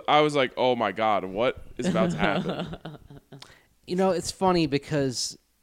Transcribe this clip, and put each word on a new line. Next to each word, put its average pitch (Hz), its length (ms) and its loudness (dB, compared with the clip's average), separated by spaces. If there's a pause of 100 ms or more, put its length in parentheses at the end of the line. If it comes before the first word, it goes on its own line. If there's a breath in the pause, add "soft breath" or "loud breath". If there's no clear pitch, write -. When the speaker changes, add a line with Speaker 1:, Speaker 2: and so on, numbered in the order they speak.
Speaker 1:
I 147 140 6
was 151 160 2
like, 131 200 2
"Oh 123 200 2
my 107 160 0
God, 101 320 0
what 98 400 -2 (140)
is 127 100 -4
about 185 240 2
to 160 40 -4
happen?" 165 680 -2
Speaker 2:
<laughs> 151 160 -16 (880 loud breath)
Speaker 3:
You 180 100 -4
know, 190 140 2
it's 175 200 -2
funny 180 360 2
because 139 720 -2 (240)